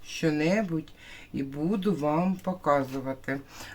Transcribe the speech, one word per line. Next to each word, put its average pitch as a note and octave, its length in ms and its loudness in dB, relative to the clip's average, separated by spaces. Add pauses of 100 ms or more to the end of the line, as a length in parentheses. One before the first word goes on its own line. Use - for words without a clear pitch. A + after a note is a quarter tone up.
щонебудь E3 880 2 (400)
і C#3 100 -2
буду F3 520 0
вам D#3 400 2
показувати. C3+ 1080 0 (340)